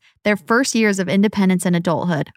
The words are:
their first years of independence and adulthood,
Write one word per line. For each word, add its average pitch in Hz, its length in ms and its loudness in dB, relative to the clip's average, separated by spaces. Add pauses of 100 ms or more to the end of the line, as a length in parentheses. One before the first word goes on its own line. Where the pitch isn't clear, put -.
(240)
their 208 120 0
first 233 400 -2
years 208 240 0
of 180 80 -4
independence 196 580 0
and 175 100 0
adulthood, 170 600 -2